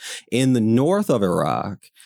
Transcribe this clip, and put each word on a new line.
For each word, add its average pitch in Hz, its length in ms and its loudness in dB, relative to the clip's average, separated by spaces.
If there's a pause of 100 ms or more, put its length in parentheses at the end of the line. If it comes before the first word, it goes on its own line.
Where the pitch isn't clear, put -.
(320)
In 131 220 2
the 120 80 2
north 117 300 2 (180)
of 120 140 0
Iraq, 85 640 -2 (200)